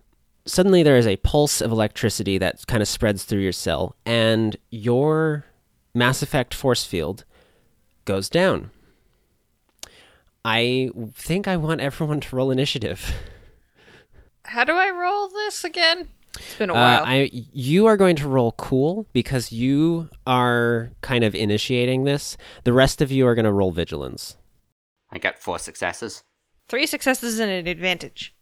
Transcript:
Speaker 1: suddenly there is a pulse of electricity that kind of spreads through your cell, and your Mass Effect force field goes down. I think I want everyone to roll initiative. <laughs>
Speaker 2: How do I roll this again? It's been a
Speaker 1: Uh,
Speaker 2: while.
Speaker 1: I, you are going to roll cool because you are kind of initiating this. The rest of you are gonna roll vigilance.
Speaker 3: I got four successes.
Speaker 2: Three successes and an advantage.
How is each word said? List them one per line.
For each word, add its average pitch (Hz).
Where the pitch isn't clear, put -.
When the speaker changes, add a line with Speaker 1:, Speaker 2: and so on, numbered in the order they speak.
Speaker 1:
suddenly 185
there 143
is 117
a 98
pulse -
of 113
electricity 107
that 90
kind 107
of 101
spreads 104
through 101
your 92
cell, 87
and 113
your 147
Mass 120
Effect 139
force -
field 87
goes 98
down. 160
I 120
think 190
I 185
want 156
everyone 147
to -
roll 131
initiative. 131
<laughs> -
Speaker 2:
How 240
do 311
I 370
roll 370
this 415
again? 339
It's -
been 208
a 170
Speaker 1:
Uh, -
Speaker 2:
while. 120
Speaker 1:
I, 135
you 139
are 220
going 185
to 147
roll 127
cool 165
because 123
you 151
are 120
kind 120
of 104
initiating 123
this. 143
The 120
rest 135
of 135
you 131
are 120
gonna 110
roll 98
vigilance. 78
Speaker 3:
I 87
got -
four 85
successes. -
Speaker 2:
Three 277
successes 240
and 214
an 175
advantage. 170